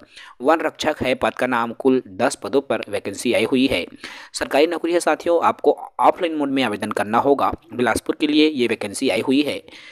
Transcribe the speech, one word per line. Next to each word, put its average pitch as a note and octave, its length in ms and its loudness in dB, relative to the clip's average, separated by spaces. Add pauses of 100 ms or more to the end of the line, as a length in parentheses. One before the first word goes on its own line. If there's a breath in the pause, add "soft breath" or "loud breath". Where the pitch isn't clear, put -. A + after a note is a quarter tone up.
(420 loud breath)
वन D#3 200 4
रक्षक D3+ 400 -2
है C3 140 0
पद A2+ 200 -2
का B2+ 120 -2
नाम, A#2 260 -2
कुल C3 360 2
दस G#2+ 260 -2
पदों G#2+ 260 -2
पर A2 280 -2
वैकेंसी G2+ 440 -4
आई G2+ 100 2
हुई B2+ 240 2
है। F#2 180 -2 (480 loud breath)
सरकारी D3 340 2
नौकरी E3 260 -2
है F3 60 2
साथियों, E3 440 2
आपको - 340 2 (240)
ऑफलाइन D#3+ 340 2
मोड C#3+ 140 -2
में C3+ 140 0
आवेदन G#2+ 280 -4
करना G#2+ 280 -2
होगा। A#2+ 320 2 (220)
बिलासपुर B2 460 -2
के D#3 80 0
लिए D3+ 220 4
ये B2 180 0
वैकेंसी G#2+ 420 -4
आई G2+ 120 0
हुई C3+ 200 2
है। A#2+ 200 -4 (300 loud breath)